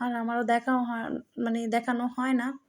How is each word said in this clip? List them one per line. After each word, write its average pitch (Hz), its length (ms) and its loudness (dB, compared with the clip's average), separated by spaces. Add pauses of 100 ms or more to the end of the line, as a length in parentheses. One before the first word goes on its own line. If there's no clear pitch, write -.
আর 247 140 -2
আমারও 233 280 0
দেখাও 240 360 4
হয়, 233 260 -2 (340)
মানে 233 300 0
দেখানো 240 380 0
হয় 254 260 0
না। 262 260 0 (100)